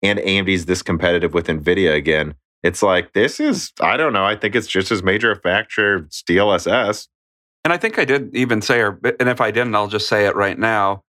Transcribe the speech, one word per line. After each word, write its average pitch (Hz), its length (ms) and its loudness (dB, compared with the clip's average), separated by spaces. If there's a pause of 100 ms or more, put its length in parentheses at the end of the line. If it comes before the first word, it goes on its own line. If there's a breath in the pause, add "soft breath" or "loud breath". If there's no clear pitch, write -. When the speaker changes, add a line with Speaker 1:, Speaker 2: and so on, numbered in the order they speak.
Speaker 1:
and 101 160 0
A - 40 -2
M 98 240 0
D's 92 180 0
this 87 160 -2
competitive 85 540 0
with 82 140 -2
nvidia 80 460 2
again, 76 400 0 (280)
it's 90 200 -2
like, 92 300 2
this - 260 0
is, 285 340 -2 (100)
I 104 160 0
don't 151 160 0
know, 98 100 0
I 104 100 0
think 104 200 -4
it's 110 120 -2
just 95 240 -2
as 101 120 -2
major 107 280 0
a 101 60 -2
factor 101 720 0
as - 180 -14
D 87 120 2
L 101 160 4
S 85 120 -2
S. 104 420 -2 (560)
Speaker 2:
And 165 80 0
I 175 40 0
think 220 220 -4
I 165 80 0
did 135 280 -2
even 117 280 0
say, 120 180 2
or, 101 180 0 (220)
and 127 80 2
if 127 140 0
I 110 80 2
didn't, 117 240 0
I'll 104 120 2
just 104 220 -4
say 104 160 2
it 98 100 2
right 98 240 0
now. 101 540 0